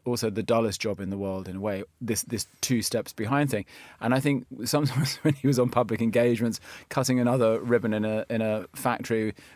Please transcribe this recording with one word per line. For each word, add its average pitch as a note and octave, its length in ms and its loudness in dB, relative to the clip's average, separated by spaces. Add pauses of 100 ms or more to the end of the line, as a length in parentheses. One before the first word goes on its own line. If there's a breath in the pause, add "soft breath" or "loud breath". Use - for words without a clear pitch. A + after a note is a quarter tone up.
also A#2 240 -2
the G#2 120 -4
dullest A2+ 380 2
job G2+ 200 -4
in F#2+ 100 -6
the G2 80 -6
world F#2+ 300 -6
in F#2 80 -8
a G2 40 -8
way, G2+ 240 -4 (160)
this, A2 220 -2
this A2+ 240 -6 (160)
two A#2+ 180 2
steps G#2+ 320 -4
behind C3+ 380 0
thing. G#2 160 -2 (340 loud breath)
And A#2 140 2
I C3 60 2
think C#3+ 260 0 (180)
sometimes C#3 520 0
<laughs> - 60 -18
when D#3 120 4
he C#3+ 120 -2
was C3+ 120 4
on B2 100 4
public A#2 320 0
engagements, A#2 600 2 (280 loud breath)
cutting B2+ 320 2
another A#2+ 400 4
ribbon A#2 320 2
in G#2+ 140 0
a, G#2+ 240 -2
in A2+ 100 0
a A2 340 -2
factory A2 600 -2 (220 loud breath)